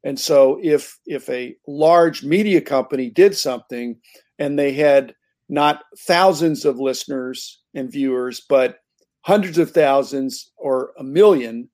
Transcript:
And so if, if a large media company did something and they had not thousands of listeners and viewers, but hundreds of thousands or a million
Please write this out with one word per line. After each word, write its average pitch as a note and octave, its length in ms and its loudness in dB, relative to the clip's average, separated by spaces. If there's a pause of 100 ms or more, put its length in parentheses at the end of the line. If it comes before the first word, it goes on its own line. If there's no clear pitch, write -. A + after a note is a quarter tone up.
And C#3 160 -8
so C#3 440 4
if, D3 420 -2
if D3+ 240 -10
a B2 260 -8 (120)
large D#3+ 560 2
media F#3 360 0
company C3 520 -4
did F#3 260 4
something A#2+ 600 -8 (420)
and C#3+ 180 -4
they C#3+ 160 0
had C#3 400 2 (380)
not D3 320 0 (140)
thousands E3+ 680 0
of C3+ 160 0
listeners C3 800 -8 (140)
and C3 180 -10
viewers, B2+ 560 -4
but C3 300 0 (440)
hundreds F#3 360 0
of D#3+ 140 0
thousands C3+ 840 0
or C3 400 -4
a - 60 -14
million C3+ 720 2